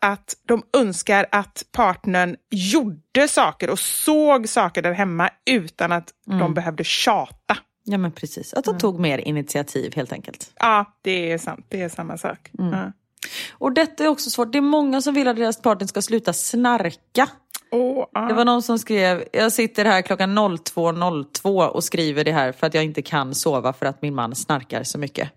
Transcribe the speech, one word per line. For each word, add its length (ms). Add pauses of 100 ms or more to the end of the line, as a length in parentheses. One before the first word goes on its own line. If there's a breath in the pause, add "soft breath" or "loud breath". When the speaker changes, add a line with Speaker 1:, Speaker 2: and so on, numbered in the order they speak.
Speaker 1:
att 340 (140)
de 140 (140)
önskar 560
att 400
partnern 640 (140)
gjorde 760
saker 420
och 80
såg 720
saker 340
där 100
hemma 380 (200)
utan 420
att 180 (180)
Speaker 2:
Mm. 100
Speaker 1:
de 160
behövde 300
tjata. 720 (280)
Speaker 2:
Ja, 140
men 140
precis. 420
Att 100
de 60
Speaker 1:
Mm. 100
Speaker 2:
tog 200
mer 180
initiativ, 800
helt 160
enkelt. 440
Speaker 1:
Ja, 280 (180)
det 300
är 60
sant. 300
Det 140
är 60
samma 300
sak. 400
Speaker 2:
Mm. 140
Speaker 1:
Ja. 200 (600 loud breath)
Speaker 2:
Och 200
detta 320
är 40
också 220
svårt. 220
Det 60
är 40
många 400
som 120
vill 140
att 80
deras 260
partner 240
ska 160
sluta 300
snarka. 960 (420)
Speaker 1:
Åh, 420
ja. 80
Speaker 2:
Det 140
var 100
någon 180
som 160
skrev, 540
"Jag 200
sitter 320
här 180
klockan 320
noll 240
två 340
noll 320
två 320
och 280
skriver 400
det 80
här 200
för 140
att 80
jag 100
inte 180
kan 320
sova 380
för 140
att 160
min 120
man 200
snarkar 480
så 160
mycket." 380